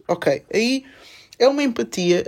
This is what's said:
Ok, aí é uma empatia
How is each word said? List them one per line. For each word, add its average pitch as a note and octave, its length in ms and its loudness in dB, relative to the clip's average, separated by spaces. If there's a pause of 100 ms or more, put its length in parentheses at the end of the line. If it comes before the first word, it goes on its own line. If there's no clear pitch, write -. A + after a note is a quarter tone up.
Ok, E3+ 340 -2 (100)
aí B3+ 320 -2 (560)
é B3 80 6
uma C#4+ 140 0
empatia G3 640 0